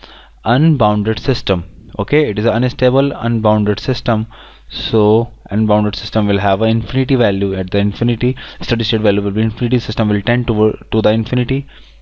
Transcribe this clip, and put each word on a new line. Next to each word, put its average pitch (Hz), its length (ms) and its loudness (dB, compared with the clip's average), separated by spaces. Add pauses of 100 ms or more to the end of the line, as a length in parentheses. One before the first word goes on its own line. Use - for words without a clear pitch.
(440)
unbounded 113 760 2
system. 95 460 -2 (340)
Okay, 143 320 0
it 101 80 -4
is 107 80 0
an 117 180 2
unstable, 131 480 2
unbounded 107 680 0
system. 113 460 -2 (440)
So 110 600 2 (200)
unbounded 104 460 0
system 104 300 -2
will 101 120 2
have 98 220 0
an 110 80 2
infinity 127 460 0
value 98 400 0
at 92 160 -6
the 101 80 0
infinity, 120 580 0 (240)
steady 117 240 -2
state 110 160 0
value 101 220 2
will 101 80 -2
be 101 100 0
infinity, 117 380 0
system 110 320 -2
will 104 100 2
tend 120 260 0
to, 107 320 2 (140)
to 110 80 2
the 107 100 4
infinity. 123 560 -2 (340)